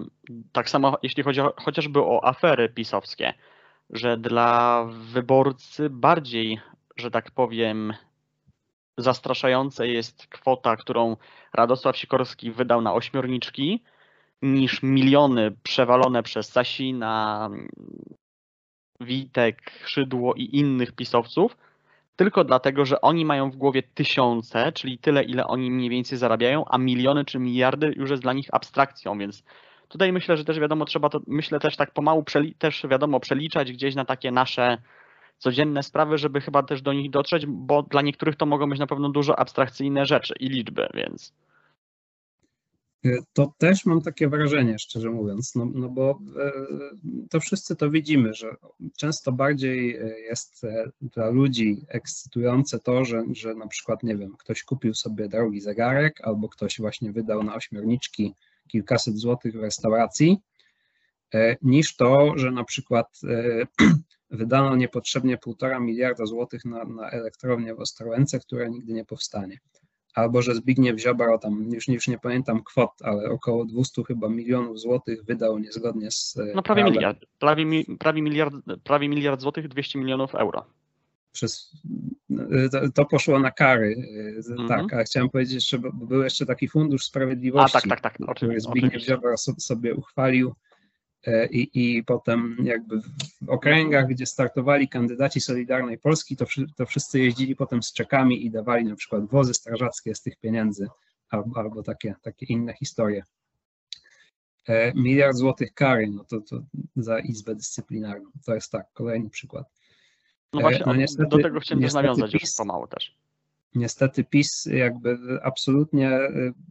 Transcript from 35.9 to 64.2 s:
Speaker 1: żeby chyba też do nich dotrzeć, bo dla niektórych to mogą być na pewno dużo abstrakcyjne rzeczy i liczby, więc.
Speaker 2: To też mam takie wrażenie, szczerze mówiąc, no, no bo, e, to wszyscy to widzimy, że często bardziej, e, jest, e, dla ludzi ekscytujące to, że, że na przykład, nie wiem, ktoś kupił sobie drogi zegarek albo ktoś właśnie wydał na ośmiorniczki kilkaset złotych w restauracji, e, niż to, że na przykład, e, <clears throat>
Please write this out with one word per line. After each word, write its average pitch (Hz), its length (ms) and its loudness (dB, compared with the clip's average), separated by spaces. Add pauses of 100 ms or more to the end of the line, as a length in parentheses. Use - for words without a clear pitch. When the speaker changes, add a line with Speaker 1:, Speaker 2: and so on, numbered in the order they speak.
Speaker 1:
żeby 139 240 -2
chyba 143 220 2
też 139 180 -6
do 139 120 -2
nich 139 160 -4
dotrzeć, 143 360 0
bo 139 380 0
dla 143 180 2
niektórych 147 340 -2
to 160 100 -2
mogą 147 240 0
być 139 100 -4
na 143 80 -2
pewno 143 220 -2
dużo 143 300 2
abstrakcyjne 139 640 0
rzeczy 123 340 0
i 131 100 -4
liczby, 120 440 -4
więc. 50 400 -10 (2000)
Speaker 2:
To 143 240 2
też 185 280 4
mam 165 160 4
takie 156 260 -2
wrażenie, 139 520 2
szczerze 113 300 -6
mówiąc, 110 460 -6
no, 120 180 0
no 127 160 -6
bo, 131 300 0 (200)
e, 143 120 -4 (800)
to 165 100 0
wszyscy - 360 -4
to 147 140 0
widzimy, 147 440 2
że 113 220 -12 (420)
często 147 340 -4
bardziej, 127 640 -2
e, 110 220 -10
jest, 113 440 -12
e, 113 280 -6 (100)
dla 117 280 -4
ludzi 120 580 2
ekscytujące 123 920 -2
to, 123 260 0
że, 117 260 -2
że 113 240 -8
na 110 120 -14
przykład, - 360 -6
nie 110 120 -2
wiem, 98 220 -10
ktoś - 260 -8
kupił 117 300 -2
sobie 107 360 -6
drogi 104 320 -2
zegarek 120 640 0
albo 107 260 -2
ktoś - 280 -8
właśnie 107 340 -6
wydał 107 320 -4
na 107 120 -6
ośmiorniczki 110 800 -4 (340)
kilkaset 110 500 -2
złotych 120 400 -4
w 107 40 -10
restauracji, 113 760 2 (960)
e, 113 280 4
niż 139 340 4
to, 143 420 6
że 127 140 0
na 123 120 -4
przykład, - 600 -2
e, 117 420 -2 (120)
<clears throat> - 520 4